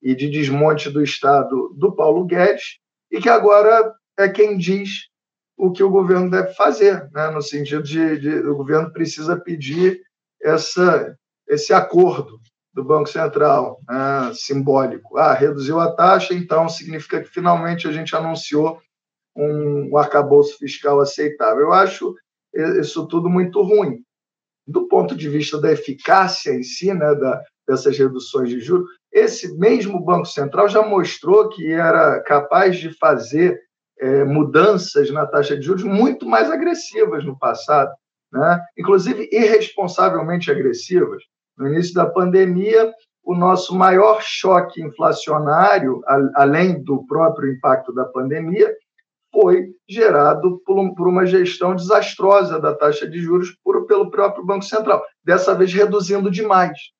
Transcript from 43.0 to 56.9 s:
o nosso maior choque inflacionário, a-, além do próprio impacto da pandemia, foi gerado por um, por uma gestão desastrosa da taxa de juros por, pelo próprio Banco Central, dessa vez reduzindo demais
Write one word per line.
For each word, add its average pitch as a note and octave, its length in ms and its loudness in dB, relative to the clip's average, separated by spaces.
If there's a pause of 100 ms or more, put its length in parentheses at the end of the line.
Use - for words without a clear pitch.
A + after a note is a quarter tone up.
o F3+ 100 -4
nosso F3+ 400 0
maior F#3+ 480 4
choque - 580 0
inflacionário, D#3 1300 0
a-, C#3 360 2
além D#3+ 380 2
do C3 260 -4
próprio D3+ 460 -2
impacto C3 400 -2
da B2+ 120 -4
pandemia, D#3+ 680 -2 (600)
foi - 380 2 (180)
gerado F3+ 760 2
por F#3+ 140 0
um, F#3+ 160 -2
por F3 140 -2
uma F#3 180 2
gestão F3+ 480 0
desastrosa F#3+ 840 2
da D3+ 140 -2
taxa D3 340 0
de D#3+ 100 -12
juros F3 460 -2
por, - 220 0
pelo G3+ 240 2
próprio G3 340 -2
Banco G3 200 -4
Central, - 380 -2 (220)
dessa F#3 300 2
vez F3+ 180 2
reduzindo G3 580 0
demais F#3 480 0 (220)